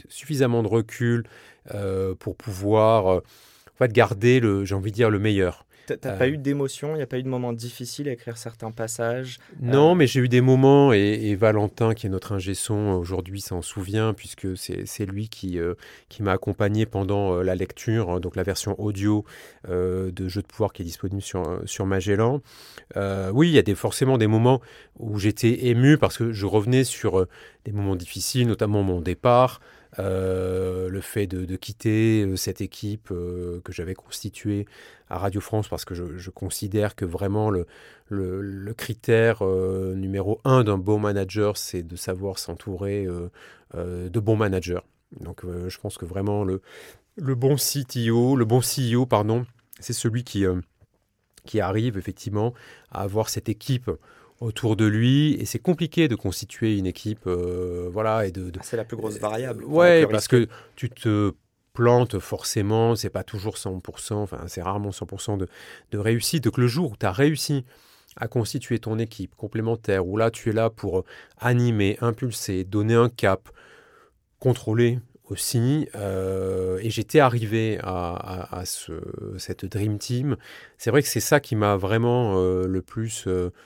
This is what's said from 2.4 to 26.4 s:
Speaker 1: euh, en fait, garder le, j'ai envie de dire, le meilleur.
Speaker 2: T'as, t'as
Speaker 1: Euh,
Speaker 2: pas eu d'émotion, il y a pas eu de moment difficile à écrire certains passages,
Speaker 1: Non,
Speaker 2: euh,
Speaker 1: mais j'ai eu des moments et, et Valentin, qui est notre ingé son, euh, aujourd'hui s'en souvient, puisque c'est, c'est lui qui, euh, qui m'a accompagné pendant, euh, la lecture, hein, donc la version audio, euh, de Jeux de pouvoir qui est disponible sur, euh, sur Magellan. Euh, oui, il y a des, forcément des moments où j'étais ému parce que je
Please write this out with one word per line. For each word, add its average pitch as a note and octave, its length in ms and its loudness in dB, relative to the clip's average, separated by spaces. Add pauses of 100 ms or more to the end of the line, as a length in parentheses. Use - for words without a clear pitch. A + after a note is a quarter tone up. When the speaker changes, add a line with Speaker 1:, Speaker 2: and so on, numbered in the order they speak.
Speaker 1:
euh, F#2 140 4 (540)
en - 40 -10
fait, B2+ 140 2
garder A2+ 480 6
le, G2+ 260 2
j'ai G2 80 -4
envie G2 160 -2
de F#2+ 60 -8
dire, A2+ 140 4
le G#2 80 2
meilleur. G2 440 2 (240)
Speaker 2:
T'as, - 100 -4
t'as B2 180 -6
Speaker 1:
Euh, F#2+ 40 -4
Speaker 2:
pas B2+ 80 2
eu D3 100 -2
d'émotion, C#3+ 600 -4
il - 20 -4
y D3 40 -4
a B2+ 40 -4
pas C3 100 -8
eu B2+ 60 -4
de C3 60 -8
moment B2 240 -4
difficile A#2+ 560 -10
à C3+ 40 -4
écrire A#2 260 -12
certains A2+ 340 -12
passages, A#2 680 -6 (220)
Speaker 1:
Non, C#3 320 6
Speaker 2:
euh, - 20 4
Speaker 1:
mais D#3 140 6
j'ai C3+ 100 0
eu B2 100 4
des B2 120 6
moments C3+ 520 8
et, G#2 60 8
et G#2 380 2
Valentin, G#2+ 580 2
qui A2 140 -6
est - 20 -4
notre F#2+ 220 -6
ingé F#2+ 220 -4
son, - 200 -4
euh, G#2 220 0
aujourd'hui F2+ 440 -6
s'en F2+ 220 -6
souvient, G#2 500 -2
puisque - 440 -8
c'est, - 280 -8
c'est G#2 220 -6
lui G2+ 220 -6
qui, F2 320 -6
euh, F2 140 -2 (340)
qui - 160 -8
m'a F#2+ 80 2
accompagné G#2 540 0
pendant, G2 500 0
euh, F2+ 80 0
la F#2 100 0
lecture, F#2 560 -2
hein, F2+ 80 -2
donc F2+ 160 -6
la F#2+ 80 -2
version G2 380 -2
audio, G#2 440 0 (440)
euh, F#2 420 -2
de F#2 160 -6
Jeux F#2+ 160 -4
de - 60 -20
pouvoir - 240 -2
qui - 100 -10
est - 20 -8
disponible F#2+ 380 -6
sur, F2+ 260 -4
euh, F2 180 -6
sur - 200 -4
Magellan. G2+ 540 2 (560)
Euh, G2 360 -2
oui, D#3 180 4
il - 20 4
y C#3+ 60 6
a G2+ 40 10
des, G2 140 0
forcément C3 420 0
des A2 80 4
moments A#2 340 4 (380)
où G#2 220 -6
j'étais A2+ 480 2
ému B2+ 300 6
parce - 200 0
que A#2 140 -2
je G2+ 140 -4